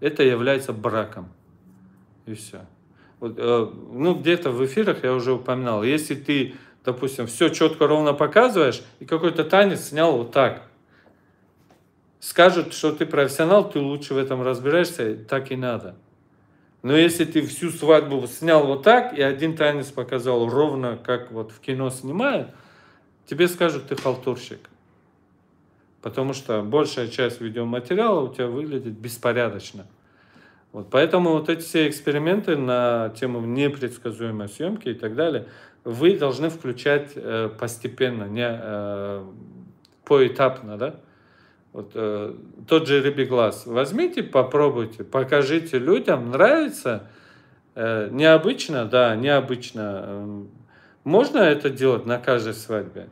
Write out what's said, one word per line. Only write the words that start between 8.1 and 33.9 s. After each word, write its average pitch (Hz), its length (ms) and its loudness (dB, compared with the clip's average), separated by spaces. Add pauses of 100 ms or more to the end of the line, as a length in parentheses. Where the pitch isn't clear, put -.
показываешь, 156 680 4 (160)
и 135 60 -16
какой-то 160 380 0
танец 185 460 2
снял 156 280 2
вот 117 140 -4
так. 127 320 0 (1600)
Скажут, 175 540 4
что 156 180 -2
ты 151 140 -4
профессионал, 160 640 2
ты 147 100 -4
лучше 143 340 -4
в 135 40 0
этом 135 260 -2
разбираешься, 131 720 0 (120)
так 135 240 -4
и 131 40 -6
надо. 110 400 -8 (880)
Но 131 120 2
если 165 300 4
ты 156 160 0
всю 160 300 -6
свадьбу 143 560 4
снял 156 400 4
вот 135 160 -2
так, 240 340 6
и 143 40 0
один 139 340 0
танец 147 360 0
показал 123 580 -2
ровно, 131 540 0
как 120 280 -4
вот 113 200 -10
в - 80 -20
кино 131 300 -4
снимают, 175 600 -4 (760)
тебе 156 200 0
скажут: 165 400 -2
«Ты 139 80 -4
халтурщик». 127 760 -6 (1300)
Потому 131 320 -6
что 117 300 -4
большая 127 440 -2
часть 120 340 -4
видеоматериала 123 800 -2
у 127 120 -6
тебя 123 140 -4
выглядит 123 460 -6
беспорядочно. 110 920 -4 (880)
Вот, 104 160 -14
поэтому 170 440 4
вот 156 160 -2
эти 165 120 0
все 156 260 0
эксперименты 160 720 0
на 123 520 0 (100)
тему 123 220 -4
непредсказуемой 117 1080 -4